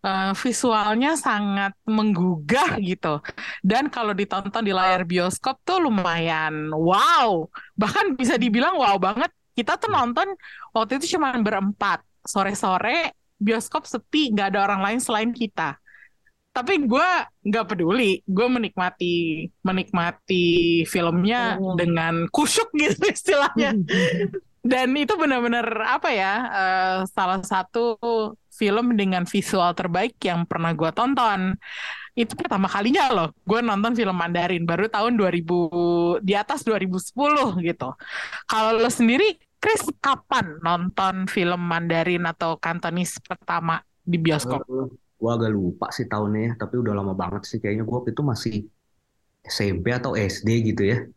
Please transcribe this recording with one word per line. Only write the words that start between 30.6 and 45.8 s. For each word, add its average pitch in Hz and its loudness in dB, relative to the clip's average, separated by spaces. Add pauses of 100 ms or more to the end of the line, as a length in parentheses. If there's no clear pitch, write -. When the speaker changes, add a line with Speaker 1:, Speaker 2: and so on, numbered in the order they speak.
Speaker 1:
gue 160 0
tonton. 214 0 (640)
Itu 233 0
pertama 208 0
kalinya 254 2
loh, 165 2 (160)
gue 220 2
nonton 226 0
film 202 0
Mandarin 175 0
baru 170 0
tahun 226 2
dua 185 4
ribu, 175 0 (540)
di 190 0
atas 208 -2
dua 214 2
ribu 185 -2
sepuluh 262 0
gitu. 165 -4 (540)
Kalau 220 2
lo 233 4
sendiri, 254 4 (220)
Chris, 427 0 (160)
kapan 247 0
nonton 185 0
film 175 0
Mandarin 170 0
atau 165 -2
Kantonis 170 -4
pertama 165 -4 (180)
di 175 -2
bioskop? 147 0
Speaker 2:
Eh, 131 -4 (320)
gua 117 0
agak 113 0
lupa 92 -2